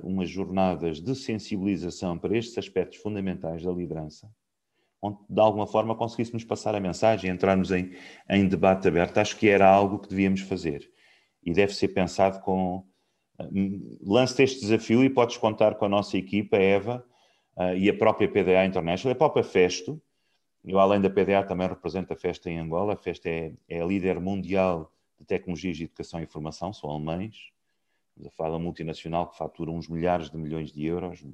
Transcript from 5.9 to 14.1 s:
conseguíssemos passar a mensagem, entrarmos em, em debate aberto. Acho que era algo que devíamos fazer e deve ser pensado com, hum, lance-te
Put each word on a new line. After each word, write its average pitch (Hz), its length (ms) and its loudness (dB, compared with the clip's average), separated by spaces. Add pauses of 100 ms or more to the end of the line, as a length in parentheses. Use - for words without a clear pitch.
conseguíssemos 117 480 -6
passar 107 300 -4
a 101 60 -2
mensagem, 95 500 0
entrarmos 95 420 2
em, 90 200 -2 (380)
em 98 160 4
debate 95 400 4
aberto. 87 320 2
Acho 104 180 2
que 107 120 4
era 98 200 8
algo 101 300 6
que - 100 -18
devíamos 95 340 0
fazer 82 460 -6 (540)
e 87 100 -2
deve 101 220 4
ser 95 140 0
pensado 95 520 0
com, 92 460 -2 (640)
hum, 98 480 -4
lance-te 123 440 4